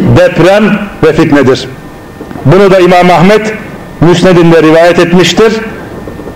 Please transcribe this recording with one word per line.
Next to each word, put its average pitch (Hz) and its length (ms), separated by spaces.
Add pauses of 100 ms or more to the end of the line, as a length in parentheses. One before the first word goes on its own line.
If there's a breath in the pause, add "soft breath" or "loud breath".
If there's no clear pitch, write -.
(180)
deprem 196 600 (240)
ve 151 100
fitnedir." 143 540 (800)
Bunu 190 260
da 190 80
İmam 180 320
Ahmet 208 420 (480)
Müsned'inde 170 640
rivayet 165 360
etmiştir. 175 540 (840)